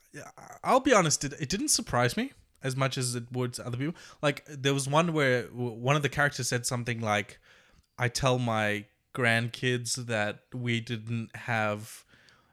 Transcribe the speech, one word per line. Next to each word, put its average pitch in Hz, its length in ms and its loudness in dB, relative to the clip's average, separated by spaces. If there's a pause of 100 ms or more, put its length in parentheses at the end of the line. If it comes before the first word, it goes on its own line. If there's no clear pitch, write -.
(640)
I'll 247 180 4
be 269 140 4
honest, 165 300 4
it, 139 160 -4
it 147 80 -4
didn't 247 200 -2
surprise 123 480 2
me 254 160 -2 (300)
as 131 140 -4
much 135 200 0
as 123 200 -2
it 120 160 -6
would 123 220 -4
to - 120 -10
other 120 100 -6
people. 143 180 -4 (280)
Like, 143 260 0
there 139 240 0
was 135 160 0
one 160 240 4
where 131 360 4
w-, 120 240 -4
one 120 240 2
of 151 60 2
the 139 60 0
characters 143 400 0
said 123 180 -2
something 120 340 -4
like, 104 380 0 (600)
"I 123 100 2
tell 127 300 2
my 107 460 0 (280)
grandkids 120 840 0 (120)
that 104 340 -2 (140)
we 120 260 -2
didn't 113 540 -6
have, 107 720 -4 (480)